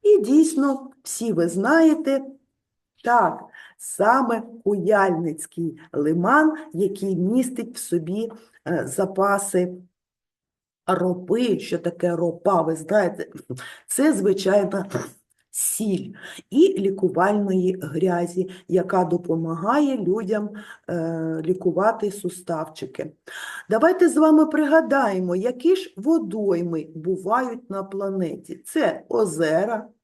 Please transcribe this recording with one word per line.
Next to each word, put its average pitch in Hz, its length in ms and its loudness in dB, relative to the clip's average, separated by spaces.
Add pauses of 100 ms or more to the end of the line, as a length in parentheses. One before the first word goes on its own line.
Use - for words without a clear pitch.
І 415 180 6
дійсно, 269 680 2 (120)
всі 226 300 -4
ви 170 160 2
знаєте, 269 720 4 (800)
так, 220 400 2 (340)
саме 233 640 0 (220)
Куяльницький 175 1160 0 (120)
лиман, 190 600 2 (200)
який 190 440 -2
містить 233 600 -2
в - 20 -12
собі, 180 520 -4 (380)
е, 165 180 -2
запаси 190 840 -2 (1120)
ропи. 180 720 0
Що - 200 -6
таке 175 380 -2
ропа, 170 460 0
ви 160 140 -2
знаєте? 180 540 -2 (560)
Це, 294 260 2
звичайно... 190 760 2 (640)
Сіль - 600 -4 (380)
і 226 80 0 (200)
лікувальної 190 1040 0
грязі, 175 680 -2 (180)
яка 180 360 2
допомагає 175 920 -2
людям, 208 540 -2 (400)
е, 160 540 -4
лікувати 185 680 0
суставчики. 160 1000 -10 (580)
Давайте 339 380 4
з 247 80 2
вами 311 300 8
пригадаємо, 269 880 2
які 247 400 2
ж - 200 -12
водойми 190 1000 -2
бувають 196 760 -2
на 196 120 -6
планеті. 190 840 -6
Це - 440 -2
озера. 190 760 0 (180)